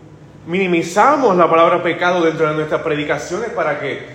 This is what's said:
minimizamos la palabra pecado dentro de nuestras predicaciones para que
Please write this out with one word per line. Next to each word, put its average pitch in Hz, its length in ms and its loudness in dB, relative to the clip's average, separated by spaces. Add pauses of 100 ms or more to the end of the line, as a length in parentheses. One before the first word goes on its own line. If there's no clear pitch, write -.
(440)
minimizamos 190 920 2
la 170 120 4
palabra 170 340 4
pecado 175 420 0
dentro 156 240 0
de 156 60 -2
nuestras 156 280 -2
predicaciones 160 680 -4
para 151 280 -4
que 135 240 -8 (120)